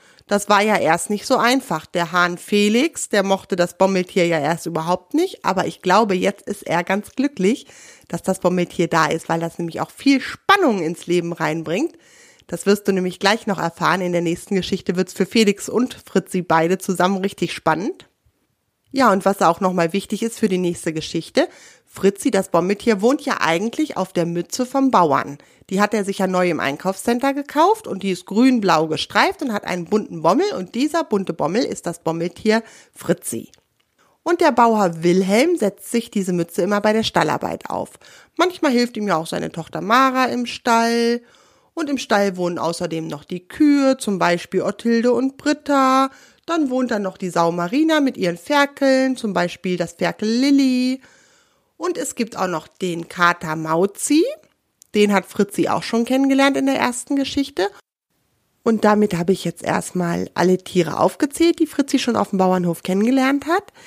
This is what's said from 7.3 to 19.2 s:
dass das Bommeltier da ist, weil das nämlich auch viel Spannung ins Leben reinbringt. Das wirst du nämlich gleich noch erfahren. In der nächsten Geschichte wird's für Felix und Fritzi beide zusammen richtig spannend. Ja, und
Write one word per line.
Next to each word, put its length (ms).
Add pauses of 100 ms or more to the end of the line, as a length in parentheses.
dass 160
das 180
Bommeltier 480
da 180
ist, 240
weil 100
das 180
nämlich 220
auch 100
viel 300
Spannung 600
ins 240
Leben 260
reinbringt. 640 (500)
Das 200
wirst 200
du 60
nämlich 260
gleich 280
noch 120
erfahren. 440
In 100
der 80
nächsten 360
Geschichte 380
wird's 200
für 100
Felix 460
und 240
Fritzi 480
beide 340
zusammen 400
richtig 380
spannend. 540 (840)
Ja, 200
und 120